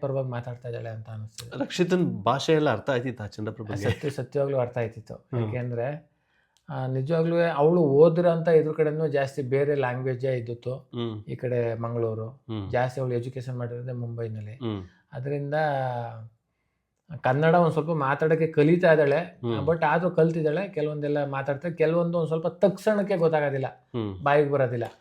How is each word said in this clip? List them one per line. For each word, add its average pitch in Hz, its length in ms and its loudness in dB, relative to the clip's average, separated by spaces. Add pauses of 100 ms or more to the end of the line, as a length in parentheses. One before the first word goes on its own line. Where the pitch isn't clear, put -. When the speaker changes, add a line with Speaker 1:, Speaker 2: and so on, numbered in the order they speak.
Speaker 1:
ಪರವಾಗಿ 135 280 -4
ಮಾತಾಡ್ತಾ 120 400 -8
ಇದ್ದಾಳೆ 117 200 -6
ಅಂತ 110 220 -12
ಅನ್ಸುತ್ತೆ. 107 500 -12
Speaker 2:
ರಕ್ಷಿತನ್ 170 640 0
ಭಾಷೆ 131 300 2
ಎಲ್ಲ 151 180 4
ಅರ್ಥ 110 200 -2
ಆಯ್ತಿತ್ತಾ 120 360 -2
ಚಂದ್ರಪ್ರಭುಗೆ? 107 500 -8
Speaker 1:
ಸತ್ಯ, 120 340 -2
ಸತ್ಯವಾಗ್ಲೂ 139 480 -2
ಅರ್ಥ 123 200 -2
ಆಯ್ತಿತ್ತು. 113 360 -8
Speaker 2:
ಹ್ಮ್. 120 300 -4
Speaker 1:
ಯಾಕೆಂದ್ರೆ, 123 640 -6 (600)
ಆ, 131 160 -6
ನಿಜವಾಗ್ಲೂ 160 500 0 (180)
ಅವಳು 160 260 4
ಓದಿರೋಂಥ 165 680 6
ಇದ್ರ 156 240 4
ಕಡೆನೂ 156 360 0
ಜಾಸ್ತಿ 139 340 -2
ಬೇರೆ 139 320 0
ಲ್ಯಾಂಗ್ವೇಜೇ 127 640 -2
ಇದ್ದಿತ್ತು. 120 380 -6
Speaker 2:
ಹ್ಮ್. 113 500 -8
Speaker 1:
ಈ 131 100 -8
ಕಡೆ 120 400 -2
ಮಂಗಳೂರು. 113 540 -4
Speaker 2:
ಹ್ಮ್. 107 420 -8
Speaker 1:
ಜಾಸ್ತಿ 127 300 -2
ಅವಳು 127 140 -2
ಎಜುಕೇಶನ್ 123 440 -6
ಮಾಡಿರೋದೇ 123 340 -8
ಮುಂಬೈನಲ್ಲಿ. 117 600 -8
Speaker 2:
ಹ್ಮ್. 110 320 -6 (280)
Speaker 1:
ಅದರಿಂದ 143 420 -6 (1700)
ಕನ್ನಡ 151 340 4
ಒಂದ್ 170 180 6
ಸ್ವಲ್ಪ 156 180 -2
ಮಾತಾಡೋಕ್ಕೆ 156 560 2
ಕಲಿತಾ 160 460 6
ಇದ್ದಾಳೆ. 151 280 4
Speaker 2:
ಹ್ಮ್. 139 480 -4
Speaker 1:
But 165 160 0
ಆದ್ರೂ 165 260 2
ಕಲ್ತಿದ್ದಾಳೆ. 165 580 2
ಕೆಲವೊಂದೆಲ್ಲ 147 640 -2
ಮಾತಾಡ್ತಾಳೆ, 139 440 -4
ಕೆಲವೊಂದು 170 440 2
ಒಂದ್ 160 100 -2
ಸ್ವಲ್ಪ 160 180 -2
ತಕ್ಷಣಕ್ಕೆ 196 720 0
ಗೊತ್ತಾಗೋದಿಲ್ಲ, 147 500 2
Speaker 2:
ಹ್ಮ್. 104 560 -8
Speaker 1:
ಬಾಯಿಗೆ 143 280 4
ಬರೋದಿಲ್ಲ. 123 340 0 (160)